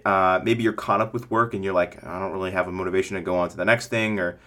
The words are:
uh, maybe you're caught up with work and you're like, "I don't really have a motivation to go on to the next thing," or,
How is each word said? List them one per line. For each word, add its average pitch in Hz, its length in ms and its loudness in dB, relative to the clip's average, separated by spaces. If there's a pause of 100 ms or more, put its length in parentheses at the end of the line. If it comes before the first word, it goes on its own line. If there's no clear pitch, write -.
uh, 92 380 4
maybe 113 200 2
you're 107 100 4
caught 104 280 0
up 117 120 -4
with - 160 -6
work 113 240 0
and 98 100 -4
you're 95 100 -2
like, 87 320 0
"I 87 140 -8
don't 95 120 -4
really 92 200 -4
have 92 160 0
a 90 40 -6
motivation 92 440 -2
to 90 60 -4
go 90 160 0
on 87 120 0
to 92 80 -18
the 90 80 -2
next 117 220 2
thing," 110 320 -2
or, 87 280 -4